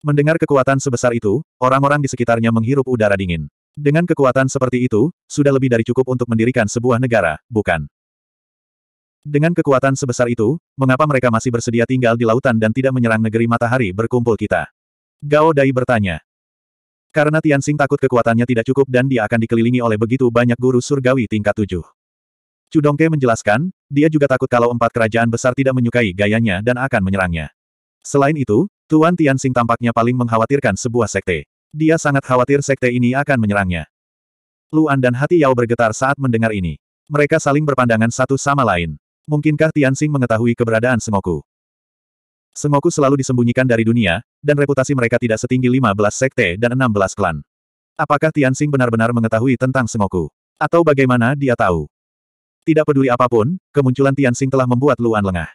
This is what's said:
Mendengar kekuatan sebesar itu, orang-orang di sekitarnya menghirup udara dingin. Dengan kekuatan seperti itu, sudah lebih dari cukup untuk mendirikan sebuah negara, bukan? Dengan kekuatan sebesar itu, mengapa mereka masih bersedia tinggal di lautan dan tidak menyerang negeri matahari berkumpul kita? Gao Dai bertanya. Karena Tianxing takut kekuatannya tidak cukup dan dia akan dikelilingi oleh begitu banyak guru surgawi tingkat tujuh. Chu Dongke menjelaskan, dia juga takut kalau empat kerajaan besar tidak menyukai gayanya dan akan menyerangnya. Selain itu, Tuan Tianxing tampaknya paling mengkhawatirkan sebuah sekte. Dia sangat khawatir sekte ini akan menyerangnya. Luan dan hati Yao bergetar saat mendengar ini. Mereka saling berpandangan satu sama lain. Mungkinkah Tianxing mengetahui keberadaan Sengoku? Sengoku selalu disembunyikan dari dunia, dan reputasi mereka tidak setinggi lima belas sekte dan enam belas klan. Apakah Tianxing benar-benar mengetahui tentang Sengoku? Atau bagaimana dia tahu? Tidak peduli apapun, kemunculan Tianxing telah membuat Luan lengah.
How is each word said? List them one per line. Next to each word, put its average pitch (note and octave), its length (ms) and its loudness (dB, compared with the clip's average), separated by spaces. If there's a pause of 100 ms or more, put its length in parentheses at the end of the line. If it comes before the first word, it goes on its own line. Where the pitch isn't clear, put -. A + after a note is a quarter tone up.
Mendengar D3 320 2
kekuatan C#3 420 2
sebesar B2 380 -2
itu, A2 240 0 (180)
orang-orang C#3 460 2
di C3 80 -4
sekitarnya A#2 400 0
menghirup A#2 340 0
udara G#2+ 300 0
dingin. E2+ 320 -4 (260)
Dengan D3 300 0
kekuatan C3+ 480 0
seperti B2+ 340 -2
itu, A#2+ 240 2 (160)
sudah C#3 300 0
lebih C3 160 0
dari A2+ 160 0
cukup B2+ 240 0
untuk B2 180 -2
mendirikan A2+ 380 0
sebuah A#2+ 340 -2
negara, G#2 380 0 (100)
bukan? F2 380 -2 (1400)
Dengan D3 320 0
kekuatan C3+ 400 2
sebesar B2 320 -2
itu, A#2 320 0 (160)
mengapa C3+ 320 0
mereka B2+ 240 0
masih A2 160 -2
bersedia A#2 400 -2
tinggal A#2+ 320 0
di A#2 80 0
lautan A#2 320 2
dan A2 160 0
tidak C3+ 160 0
menyerang A2+ 320 0
negeri A#2 240 0
matahari A#2 480 -2
berkumpul A#2 400 0
kita? F2+ 320 -4 (560)
Gao D3+ 320 2
Dai C3+ 160 2
bertanya. A2+ 480 -2 (960)
Karena D3+ 240 2
Tianxing D3 400 0
takut C#3+ 240 0
kekuatannya A#2 400 2
tidak A#2 240 -2
cukup C3+ 240 0
dan B2+ 160 2
dia A#2+ 160 0
akan A2+ 160 0
dikelilingi A#2 400 0
oleh A#2 160 0
begitu A#2+ 320 0
banyak A#2+ 320 0
guru B2 240 2
surgawi C3 480 0
tingkat G#2 240 -2
tujuh. F#2 320 -4 (800)
Chu D#3 160 0
Dongke D3 240 2
menjelaskan, C3 640 0 (160)
dia D3 240 2
juga C#3+ 160 4
takut C3 240 0
kalau A#2+ 240 2
empat A#2 160 0
kerajaan A2+ 400 0
besar A#2+ 240 -2
tidak C3 220 0
menyukai A#2 340 0
gayanya G#2 480 0
dan A#2+ 160 0
akan B2 300 -2
menyerangnya. F2+ 420 -2 (560)
Selain C#3+ 320 0
itu, C3 320 0 (240)
Tuan D#3 240 4
Tianxing C3+ 400 0
tampaknya A#2 400 -2
paling A#2+ 240 0
mengkhawatirkan A#2 560 0
sebuah A#2 320 -2
sekte. E2+ 400 -6 (240)
Dia D#3 240 0
sangat C#3+ 320 -2
khawatir B2+ 320 2
sekte C3+ 320 -2
ini B2 240 0
akan C#3 240 -2
menyerangnya. G2 480 -2 (840)
Luan D3+ 260 2
dan B2 160 0
hati D3+ 300 2
Yao C3 100 4
bergetar A#2 400 0
saat C#3 240 -2
mendengar A2+ 320 0
ini. F2 240 -4 (320)
Mereka D3 320 0
saling D3 240 0
berpandangan A#2 480 0
satu C3 300 -2
sama C#3 260 0
lain. E2+ 300 -2 (260)
Mungkinkah D3+ 480 0
Tianxing C#3+ 400 0
mengetahui A#2+ 400 0
keberadaan A#2 480 0
Sengoku? F#2 460 -4 (1080)
Sengoku D3 400 -2
selalu C#3 320 0
disembunyikan B2 400 0
dari A2+ 240 0
dunia, G#2+ 320 0 (240)
dan C#3+ 160 0
reputasi C3+ 340 0
mereka A#2+ 220 0
tidak A2+ 240 -2
setinggi B2+ 320 0
lima B2 240 0
belas G#2 240 -2
sekte G#2+ 400 -2
dan A#2+ 160 -6
enam C3 160 0
belas G2 240 0
klan. E2+ 240 -4 (560)
Apakah D#3 400 0
Tianxing C#3 320 0
benar-benar A#2+ 480 0
mengetahui A2+ 400 0
tentang C3 320 -2
Sengoku? F#2 400 -4 (320)
Atau E3 240 2
bagaimana C3+ 560 2
dia C3 160 0
tahu? F2 320 0 (800)
Tidak D#3 160 2
peduli C3+ 240 2
apapun, A#2+ 480 2 (160)
kemunculan C3+ 400 2
Tianxing C3+ 400 0
telah C3 160 2
membuat B2 320 0
Luan A2+ 240 0
lengah. F2+ 320 -4